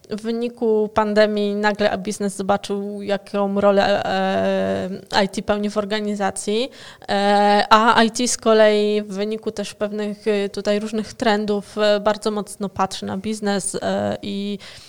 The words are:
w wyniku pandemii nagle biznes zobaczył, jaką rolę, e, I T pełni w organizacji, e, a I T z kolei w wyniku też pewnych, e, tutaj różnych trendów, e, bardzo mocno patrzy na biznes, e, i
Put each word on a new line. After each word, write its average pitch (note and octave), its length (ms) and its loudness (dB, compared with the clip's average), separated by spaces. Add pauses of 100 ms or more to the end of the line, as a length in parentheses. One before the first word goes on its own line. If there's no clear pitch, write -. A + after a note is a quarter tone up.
w G#3 120 -8
wyniku A3+ 720 -2
pandemii G#3 640 2
nagle G#3 420 0
biznes G3+ 380 -4
zobaczył, G3+ 680 -4
jaką G3+ 600 -2
rolę, G3+ 420 4 (1080)
e, G#3+ 120 4
I F#3+ 40 -2
T G#3 120 -8
pełni G#3 280 0
w G3+ 80 -8
organizacji, G#3 920 -2 (400)
e, G3+ 600 4
a A3 340 6
I A3 80 2
T B3 160 -2
z - 100 -2
kolei G#3+ 640 4
w G#3 120 -8
wyniku G#3+ 380 -6
też G3+ 220 -8
pewnych, G#3 540 -6
e, G3+ 220 0
tutaj G#3 300 -2
różnych A3 340 -6
trendów, G#3 640 -2
e, G#3 220 4
bardzo G#3 320 0
mocno G3+ 380 -6
patrzy F#3+ 360 -4
na G3+ 120 -4
biznes, G3+ 640 -4
e, G3+ 400 -2
i G3+ 380 -6 (300)